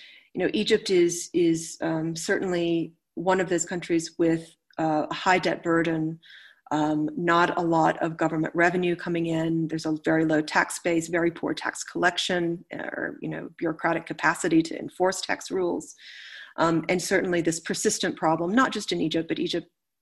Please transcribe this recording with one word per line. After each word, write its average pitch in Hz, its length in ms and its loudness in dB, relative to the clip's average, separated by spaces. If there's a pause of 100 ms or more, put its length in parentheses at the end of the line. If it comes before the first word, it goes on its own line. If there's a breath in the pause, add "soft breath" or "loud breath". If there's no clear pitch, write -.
(340 loud breath)
you - 80 -6
know, 180 120 2
Egypt 214 360 0
is, 175 440 2
is, 165 480 0
um, 165 340 -2
certainly 170 800 -2 (220)
one 185 240 2
of 180 100 0
those 170 160 0
countries 165 520 -4
with, 165 360 0 (240)
uh, 156 320 0
a - 40 -6
high 185 260 2
debt 170 240 -2
burden, 165 560 0 (520 loud breath)
um, 151 460 0
not 170 400 4
a 180 40 0
lot 165 420 4
of 165 120 -2
government 160 380 0
revenue 175 420 2
coming 170 300 -2
in. 165 420 0
There's 160 200 -4
a 156 180 0
very 160 200 4
low 156 160 4
tax - 380 0
base, 165 280 0
very 170 240 0
poor 165 220 -4
tax - 300 -6
collection, 175 880 0
or, - 500 -8
you - 80 -6
know, 156 280 -8
bureaucratic 165 480 -2
capacity 160 560 2
to - 180 -6
enforce 180 420 -2
tax - 280 -6
rules. 175 460 -4 (640 loud breath)
Um, 165 300 2
and 180 140 0
certainly 180 400 0
this 165 180 -2
persistent 202 560 -2
problem, 165 380 0
not 262 180 4
just - 200 -6
in 175 100 -2
Egypt, 165 260 -2
but 165 120 -4
Egypt 170 280 -4 (340)